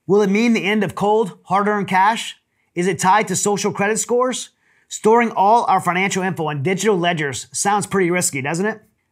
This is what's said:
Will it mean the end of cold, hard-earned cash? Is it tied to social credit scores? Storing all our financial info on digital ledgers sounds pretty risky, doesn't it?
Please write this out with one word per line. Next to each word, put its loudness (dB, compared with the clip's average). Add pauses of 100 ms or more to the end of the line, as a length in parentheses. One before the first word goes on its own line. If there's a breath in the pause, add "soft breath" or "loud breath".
Will 4
it 2
mean 2
the 0
end 0
of -4
cold, 0
hard-earned 0
cash? 0 (380)
Is -2
it -2
tied 2
to -4
social -2
credit -2
scores? -2 (380)
Storing 2
all 2
our 2
financial -2
info -4
on -6
digital 0
ledgers -2
sounds -2
pretty 0
risky, -2
doesn't -2
it? -6 (300)